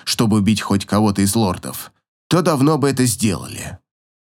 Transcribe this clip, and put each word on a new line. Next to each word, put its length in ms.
чтобы 320
убить 240
хоть 240
кого-то 360
из 140
лордов, 560
то 120
давно 360
бы 120
это 160
сделали. 720